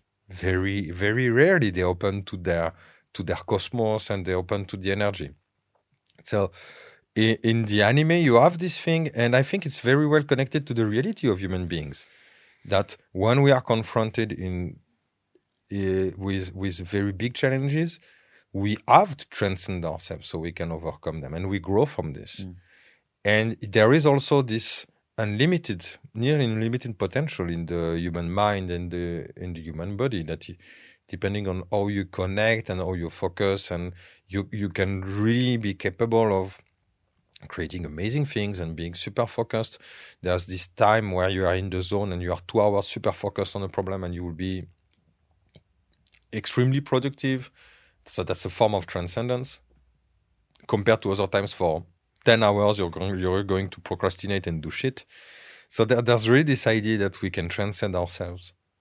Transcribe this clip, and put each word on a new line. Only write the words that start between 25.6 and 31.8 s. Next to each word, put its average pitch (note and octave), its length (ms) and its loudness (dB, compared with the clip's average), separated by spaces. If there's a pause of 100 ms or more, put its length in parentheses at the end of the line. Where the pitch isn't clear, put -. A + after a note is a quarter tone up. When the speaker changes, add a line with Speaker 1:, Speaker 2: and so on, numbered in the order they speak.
Speaker 1:
nearly C3+ 300 0
unlimited A2+ 540 -2
potential G#2 520 -2
in E2+ 180 -4
the E2+ 300 -2
human E2+ 320 -4
mind G2 400 0
and F2 220 -6
the, F2 460 -6
in F2+ 160 -8
the E2 80 -10
human E2 340 -8
body A2 280 -2
that D#2+ 260 -10
y-, E2+ 80 -16 (500)
depending G2+ 400 -4
on F#2 240 -4
how G2+ 160 0